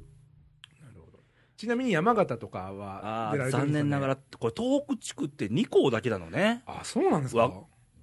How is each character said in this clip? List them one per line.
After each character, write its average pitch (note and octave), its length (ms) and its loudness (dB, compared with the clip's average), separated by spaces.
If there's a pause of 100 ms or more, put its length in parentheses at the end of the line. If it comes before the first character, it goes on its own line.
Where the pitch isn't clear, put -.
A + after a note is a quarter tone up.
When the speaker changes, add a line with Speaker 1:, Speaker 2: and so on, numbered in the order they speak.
(800)
Speaker 1:
な - 140 -20
る E2+ 80 -20
ほ - 80 -20
ど。 - 100 -20 (360)
ち G#3+ 120 -8
な A#3+ 80 0
み C4 100 -2
に B3 60 2
山 F#3 220 4
形 E3 240 2
と G#2 120 -12
か F#2+ 220 -8
は G2+ 600 -6
出 C#3+ 80 0
ら B2+ 60 0
れ C3 60 0
て C3+ 60 2
る C3 60 2
ん - 20 2
で - 0 -
す - 0 -
か - 0 -
ね？ - 0 -
Speaker 2:
あ - 0 -
ー、 - 0 -
残 D3 80 0
念 D3 160 2
な C#3+ 100 0
が C3+ 80 0
ら、 C3+ 80 0
こ - 340 -6
れ - 60 -2
東 C4+ 300 0
北 C#4 120 -2
地 - 160 -12
区 - 120 -4
っ D3 40 -8
て A2 200 -6
二 C#3+ 160 2
校 D#4+ 240 4
だ A2+ 120 2
け A#2+ 100 0
な G2+ 80 -2
の E2+ 100 -12
ね。 G#3 380 0
Speaker 1:
あ、 - 160 -10
そ C4 200 -2
う F#4+ 60 4
な A#3+ 80 4
ん C#3+ 60 0
で B2+ 60 -4
す A2+ 60 -8
か？ A#2 120 6
Speaker 2:
わ-、 G2 160 -8 (400)